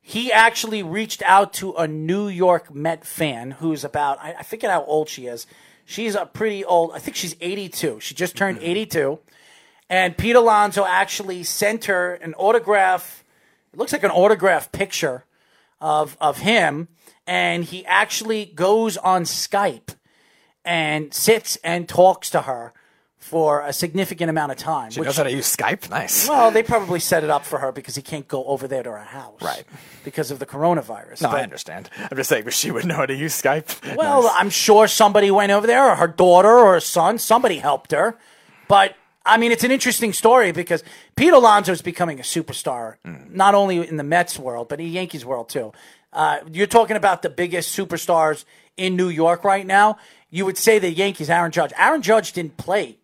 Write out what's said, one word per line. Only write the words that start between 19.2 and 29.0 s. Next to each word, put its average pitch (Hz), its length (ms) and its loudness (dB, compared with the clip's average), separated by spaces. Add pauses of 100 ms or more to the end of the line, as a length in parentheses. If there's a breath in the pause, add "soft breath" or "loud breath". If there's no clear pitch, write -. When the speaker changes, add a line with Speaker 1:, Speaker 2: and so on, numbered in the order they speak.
Speaker 1:
Skype 175 720 -4 (680)
and 151 500 -4
sits - 480 0
and 170 260 -6
talks 185 420 2
to 156 120 -2
her 120 300 -10 (460)
for 151 420 0
a 147 120 -8
significant 170 560 -4
amount 156 220 -2
of 131 80 -10
time, 135 320 -6
Speaker 2:
She 113 80 -10
Speaker 1:
which - 80 -4
Speaker 2:
knows 135 100 -2
how 156 60 0
to 135 80 -2
use 135 260 -4
Skype? 135 320 -4
Nice. - 400 -4
Speaker 1:
Well, 247 220 4
they 220 140 2
probably 196 340 -2
set 165 240 0
it 151 80 -4
up 143 140 0
for 143 160 -6
her 135 100 -4
because 127 240 -14
he 139 80 -10
can't 143 240 -12
go 131 200 -8
over 135 200 -6
there 127 160 -6
to 120 80 -10
her 107 80 -14
house. 117 420 -18